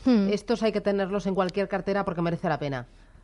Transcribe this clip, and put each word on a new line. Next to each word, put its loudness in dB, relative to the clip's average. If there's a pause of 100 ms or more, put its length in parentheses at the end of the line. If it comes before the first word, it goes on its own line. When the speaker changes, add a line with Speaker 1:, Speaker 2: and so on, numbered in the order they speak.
Speaker 1:
Hmm. 4
Speaker 2:
estos -2
hay 2
que -2
tenerlos 0
en 0
cualquier 0
cartera -2
porque -2
merece -2
la 0
pena. -4 (380)